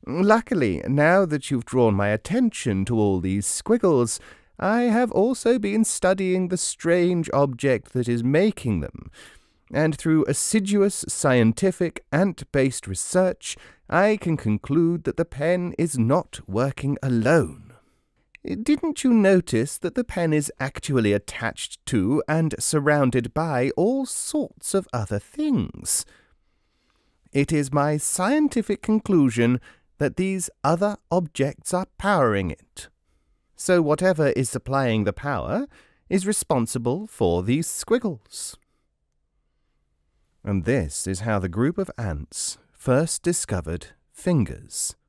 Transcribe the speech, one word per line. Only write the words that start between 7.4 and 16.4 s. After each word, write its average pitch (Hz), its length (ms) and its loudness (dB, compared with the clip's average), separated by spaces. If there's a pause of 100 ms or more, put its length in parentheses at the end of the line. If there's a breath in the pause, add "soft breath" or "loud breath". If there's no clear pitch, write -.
that 127 140 0
is 120 160 0
making 139 580 2
them, - 280 -10 (640 loud breath)
and 156 240 0
through 160 280 2
assiduous 202 840 0
scientific 131 1040 2
ant-based 147 760 0
research, - 720 -2 (320 loud breath)
I 208 280 2
can 165 200 -2
conclude 160 680 0
that - 120 -4
the 127 80 0
pen 175 520 -2
is 160 200 -2
not 127 500 0